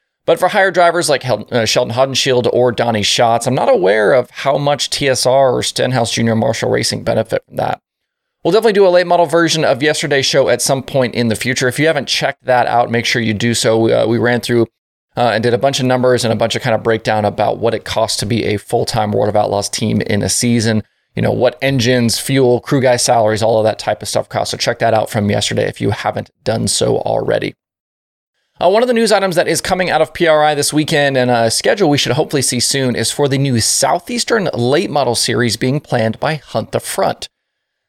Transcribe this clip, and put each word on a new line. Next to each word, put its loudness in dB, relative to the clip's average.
But 2
for 2
hire 2
drivers 2
like 0
Hel-, -2
uh, 0
Sheldon -2
Haudenschild 0
or 2
Donnie 0
Schatz, 0
I'm 0
not 2
aware 2
of 2
how -2
much -2
T -2
S 0
R 4
or -2
Stenhouse -2
Junior 0
Marshall -2
Racing -2
benefit -2
from -20
that. -4
We'll 0
definitely 4
do 6
a 6
late 4
model 4
version 2
of 2
yesterday's 0
show 2
at 0
some 0
point -2
in 0
the 0
future. -2
If -4
you 2
haven't 0
checked -4
that 2
out, 2
make -2
sure 0
you 0
do 0
so. 2
Uh, 2
we 0
ran 2
through, 0
uh, 2
and 0
did 2
a 0
bunch 0
of -2
numbers 2
and 0
a 0
bunch -2
of -4
kind 0
of -2
breakdown 0
about -2
what -2
it -8
costs -2
to -4
be -2
a -2
full-time -2
World 0
of -2
Outlaws 0
team -2
in -2
a -2
season. 0
You -4
know, 0
what 0
engines, 0
fuel, 0
crew 0
guy 2
salaries, 0
all 2
of 2
that 0
type -4
of -12
stuff -4
costs. -4
So -6
check -4
that 2
out 0
from 0
yesterday -2
if -8
you 0
haven't -6
done -2
so 0
already. -4
Uh, 2
one 2
of 0
the 0
news 2
items 0
that 0
is -2
coming -2
out 0
of -2
P 0
R 4
I 2
this -2
weekend 0
and 0
a 2
schedule 0
we 2
should -2
hopefully -2
see -2
soon -2
is -2
for 0
the 0
new 0
Southeastern -2
Late 0
Model 0
Series -2
being -2
planned -2
by -4
Hunt -8
the -4
Front. -4